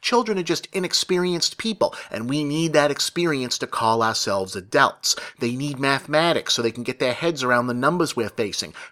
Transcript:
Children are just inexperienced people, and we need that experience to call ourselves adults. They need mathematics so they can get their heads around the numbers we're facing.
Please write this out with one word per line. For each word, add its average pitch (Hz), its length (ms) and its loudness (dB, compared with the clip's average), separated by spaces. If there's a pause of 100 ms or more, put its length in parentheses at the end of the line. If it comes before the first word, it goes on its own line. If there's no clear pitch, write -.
Children 220 400 0
are - 20 -2
just 165 300 -2
inexperienced 180 840 0
people, - 380 -2 (160)
and 113 180 -6
we 147 140 0
need 156 300 0
that 147 180 6
experience 139 680 -2
to 127 100 -4
call 113 340 2
ourselves 104 540 -2
adults. 120 580 2 (240)
They 120 160 -2
need 143 240 -6
mathematics 139 760 2
so 123 100 0
they 113 100 0
can 123 100 -10
get 123 160 -6
their 127 160 0
heads 156 300 -2
around 123 240 4
the 120 60 -2
numbers 151 420 2
we're 110 120 0
facing. 98 460 -4 (180)